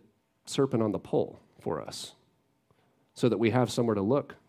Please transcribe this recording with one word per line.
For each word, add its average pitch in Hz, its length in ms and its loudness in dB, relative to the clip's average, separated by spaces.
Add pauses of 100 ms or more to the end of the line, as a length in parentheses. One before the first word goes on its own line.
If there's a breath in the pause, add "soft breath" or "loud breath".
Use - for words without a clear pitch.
(460)
serpent 131 380 0
on 107 80 2
the 90 80 -4
pole - 400 -2 (200)
for - 220 -6
us - 320 -14 (1000)
so - 120 2
that 104 120 2
we 113 100 4
have 117 220 2
somewhere 117 240 0
to 101 60 0
look 123 340 0 (140)